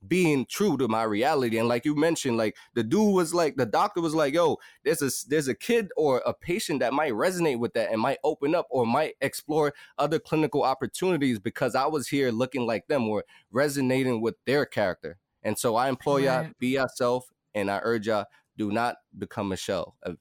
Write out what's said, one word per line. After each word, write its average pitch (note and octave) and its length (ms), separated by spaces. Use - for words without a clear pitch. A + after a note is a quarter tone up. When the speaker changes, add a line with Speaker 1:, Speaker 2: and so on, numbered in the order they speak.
Speaker 1:
being D#3 380
true F#3 320
to B2+ 100
my A2 140
reality. A2+ 560
And A#2 100
like A#2+ 160
you D3+ 100
mentioned, C#3+ 440
like, A2 180
the A#2 80
dude G3 320
was F3 200
like, D#3 220
the B2+ 100
doctor E3+ 340
was D#3+ 140
like, D3+ 200
"Yo, D#3+ 220
there's B2+ 180
a C#3 40
s-, - 180
there's C#3+ 240
a B2 60
kid A#3 440
or C#3 260
a A#2 80
patient F3 480
that B2 140
might D3+ 180
resonate D#3 460
with A#2 160
that G#2+ 160
and A2 100
might C3 240
open D3+ 300
up E3 160
or B2 160
might C3+ 340
explore D3 540
other D3 200
clinical D3+ 440
opportunities C3+ 760
because A2+ 360
I C3 120
was D3+ 220
here C#3 240
looking B2 340
like A2 220
them C3+ 200
or G#2 160
resonating B2+ 720
with A2+ 140
their C#3 180
character." F2+ 540
And G#2+ 160
so A2+ 180
I B2+ 140
implore C#3 300
y'all, C3 240
Speaker 2:
Right. D3+ 140
Speaker 1:
be B2 100
yourself, B2+ 600
and G2+ 160
I G2 120
urge A2+ 240
y'all, G#2 200
do G#2+ 160
not A#2 240
become G2 360
a F#2 40
shell - 460
of F2+ 180